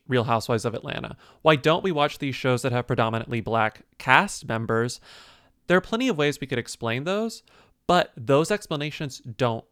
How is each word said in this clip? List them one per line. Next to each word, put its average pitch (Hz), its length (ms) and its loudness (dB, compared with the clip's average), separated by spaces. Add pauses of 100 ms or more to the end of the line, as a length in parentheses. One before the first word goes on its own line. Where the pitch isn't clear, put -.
Real 127 180 2
Housewives 117 400 0
of 110 80 -4
Atlanta? - 440 -8 (240)
Why 156 140 6
don't 156 280 2
we 190 80 0
watch 147 280 0
these 135 160 -4
shows 127 260 0
that 135 100 -2
have 120 160 -2
predominantly 113 540 -2
Black 110 400 0 (160)
cast 147 500 2
members? 113 520 -2 (680)
There 175 100 6
are 185 40 4
plenty 233 260 -2
of 190 100 0
ways 147 220 0
we 139 80 -10
could 123 120 -4
explain 117 440 -4
those, 214 380 -4 (460)
but 180 280 4
those 139 360 2
explanations 151 680 -6
don't 117 520 -4